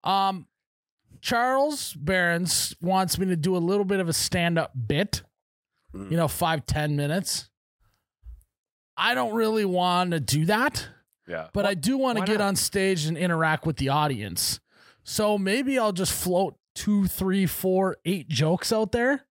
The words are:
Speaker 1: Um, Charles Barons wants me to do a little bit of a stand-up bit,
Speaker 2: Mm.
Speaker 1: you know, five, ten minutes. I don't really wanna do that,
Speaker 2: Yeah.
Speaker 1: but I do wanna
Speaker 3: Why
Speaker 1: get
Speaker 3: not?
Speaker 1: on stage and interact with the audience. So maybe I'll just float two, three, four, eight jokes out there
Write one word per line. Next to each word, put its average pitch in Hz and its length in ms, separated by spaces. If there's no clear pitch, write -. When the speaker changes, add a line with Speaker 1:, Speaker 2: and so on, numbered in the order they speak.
Speaker 1:
Um, 196 440
Charles 269 720
Barons 175 880
wants 185 360
me 190 100
to 180 80
do 175 200
a 175 40
little 196 260
bit 196 140
of 170 100
a 160 40
stand-up 170 580
bit, 156 340
Speaker 2:
Mm. 98 160
Speaker 1:
you 165 60
know, 165 100
five, 160 380
ten 151 320
minutes. 147 520
I 220 160
don't 240 200
really 220 300
wanna 180 560
do 147 260
that, 233 440
Speaker 2:
Yeah. 82 260
Speaker 1:
but 202 120
I 202 100
do 202 220
wanna 254 240
Speaker 3:
Why 185 40
Speaker 1:
get 208 140
Speaker 3:
not? 202 100
Speaker 1:
on 190 80
stage 190 480
and 160 120
interact 160 480
with 160 120
the 135 120
audience. 131 680
So 214 340
maybe 247 420
I'll 214 140
just 180 180
float 180 440
two, 202 320
three, 190 380
four, 185 580
eight 175 240
jokes 156 460
out 220 180
there 247 440